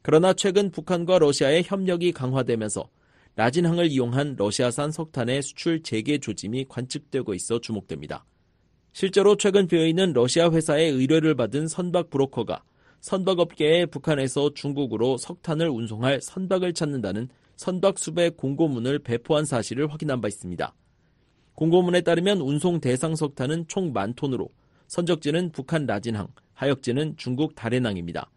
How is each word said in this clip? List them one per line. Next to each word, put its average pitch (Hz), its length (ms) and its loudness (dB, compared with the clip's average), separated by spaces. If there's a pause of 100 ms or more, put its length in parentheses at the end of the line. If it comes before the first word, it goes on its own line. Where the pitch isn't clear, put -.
그러나 165 300 4
최근 196 380 2
북한과 175 480 0
러시아의 147 480 4
협력이 180 460 0
강화되면서 120 760 -2 (480)
라진항을 165 540 2
이용한 131 460 0
러시아산 123 540 0
석탄의 139 520 -4
수출 160 400 -4
재개 117 360 -2
조짐이 117 500 -6
관측되고 127 680 -6
있어 113 260 -4
주목됩니다. 76 640 -10 (680)
실제로 196 440 4
최근 196 300 4
비어있는 165 460 2
러시아 127 380 4
회사의 160 400 2
의뢰를 147 440 4
받은 127 340 -2
선박 175 420 -2
브로커가 123 520 -2 (380)
선박업계에 175 840 2
북한에서 143 680 0
중국으로 131 640 -2
석탄을 165 520 -4
운송할 117 520 -2
선박을 185 540 -2
찾는다는 123 540 -4 (280)
선박 185 420 0
수배 170 320 0
공고문을 139 680 -2
배포한 151 440 0
사실을 135 480 -4
확인한 143 300 -4
바 107 60 -2
있습니다. 87 460 -8 (800)
공고문에 175 460 4
따르면 175 400 2
운송 147 400 0
대상 135 340 -2
석탄은 156 540 -4
총 180 240 -4
만 104 220 -2
톤으로 123 340 -4 (400)
선적지는 165 640 -2
북한 151 340 -4
라진항, 104 420 -4 (260)
하역지는 139 640 -2
중국 127 380 -4
다롄항입니다. 98 840 -4